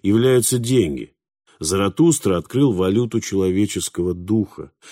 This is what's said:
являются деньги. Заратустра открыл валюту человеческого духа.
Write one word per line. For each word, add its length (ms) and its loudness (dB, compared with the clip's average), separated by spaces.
являются 560 2
деньги. 560 -2
Заратустра 760 0
открыл 360 0
валюту 480 0
человеческого 920 -2
духа. 600 -4